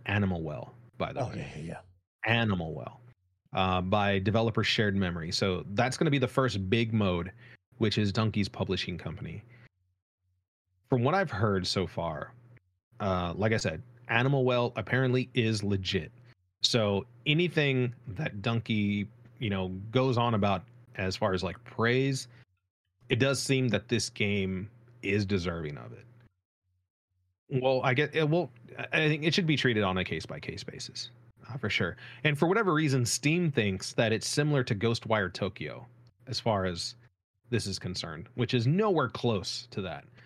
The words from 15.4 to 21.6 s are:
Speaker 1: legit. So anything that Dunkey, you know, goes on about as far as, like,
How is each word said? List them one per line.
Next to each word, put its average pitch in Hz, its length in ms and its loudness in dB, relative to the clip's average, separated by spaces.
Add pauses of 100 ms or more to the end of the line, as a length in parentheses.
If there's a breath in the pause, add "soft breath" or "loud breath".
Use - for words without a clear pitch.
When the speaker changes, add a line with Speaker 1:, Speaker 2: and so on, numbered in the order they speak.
Speaker 1:
legit. 95 480 -2 (520 loud breath)
So 104 440 2 (200)
anything 147 680 2 (140)
that 101 340 -6
Dunkey, 104 640 0 (320)
you 107 120 -4
know, 95 180 -2 (220)
goes 131 280 2
on 120 160 2
about 101 300 2 (320)
as 95 200 -2
far 98 180 0
as, 90 80 -2
like, 90 220 -6